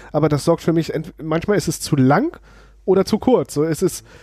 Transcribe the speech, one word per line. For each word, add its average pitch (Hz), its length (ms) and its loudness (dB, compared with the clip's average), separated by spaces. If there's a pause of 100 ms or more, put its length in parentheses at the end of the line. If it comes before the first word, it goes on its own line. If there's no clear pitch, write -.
(120)
Aber 151 160 0
das 147 160 0
sorgt 170 180 0
für 170 120 0
mich, 165 200 -2
ent-, 165 280 -8
manchmal 160 340 -2
ist - 100 -2
es - 140 -4
zu - 160 -2
lang 147 420 2 (460)
oder 190 220 2
zu 220 120 0
kurz. 196 360 0
So, 147 100 0
es 160 160 -2
ist - 240 -2 (180)